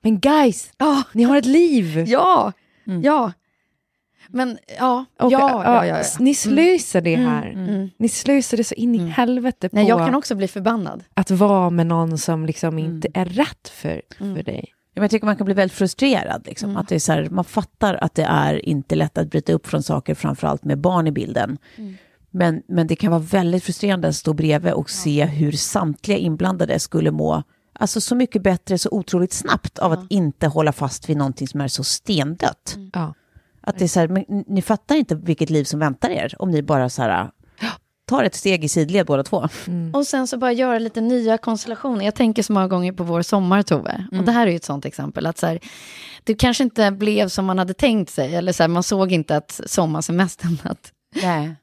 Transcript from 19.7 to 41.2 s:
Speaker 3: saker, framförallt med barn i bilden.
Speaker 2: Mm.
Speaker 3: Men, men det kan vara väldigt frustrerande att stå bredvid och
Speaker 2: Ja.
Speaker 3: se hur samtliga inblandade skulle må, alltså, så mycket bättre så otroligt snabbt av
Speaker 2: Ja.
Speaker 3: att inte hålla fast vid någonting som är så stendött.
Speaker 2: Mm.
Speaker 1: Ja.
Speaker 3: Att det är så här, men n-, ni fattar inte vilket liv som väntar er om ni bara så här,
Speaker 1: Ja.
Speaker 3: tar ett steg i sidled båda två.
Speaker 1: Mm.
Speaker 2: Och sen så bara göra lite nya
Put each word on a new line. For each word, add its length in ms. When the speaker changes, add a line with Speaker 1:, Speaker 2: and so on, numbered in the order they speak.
Speaker 3:
saker, 320
framförallt 480
med 160
barn 280
i 40
bilden. 460
Speaker 2:
Mm. 220
Speaker 3:
Men, 360
men 200
det 80
kan 160
vara 100
väldigt 420
frustrerande 440
att 80
stå 180
bredvid 400
och 160
Speaker 2:
Ja. 40
Speaker 3:
se 320
hur 260
samtliga 680
inblandade 640
skulle 320
må, 320
alltså, 220
så 140
mycket 280
bättre 340
så 140
otroligt 420
snabbt 460
av 140
Speaker 2:
Ja. 60
Speaker 3:
att 120
inte 360
hålla 240
fast 380
vid 80
någonting 300
som 140
är 60
så 160
stendött. 920
Speaker 2:
Mm. 180
Speaker 1:
Ja. 200
Speaker 3:
Att 140
det 40
är 40
så 120
här, 80
men 220
n-, 180
ni 140
fattar 340
inte 200
vilket 340
liv 140
som 160
väntar 300
er 300
om 120
ni 120
bara 260
så 120
här, 280
Speaker 1:
Ja. 80
Speaker 3:
tar 180
ett 120
steg 280
i 60
sidled 360
båda 180
två. 260
Speaker 1:
Mm. 280
Speaker 2:
Och 120
sen 200
så 100
bara 140
göra 280
lite 220
nya 360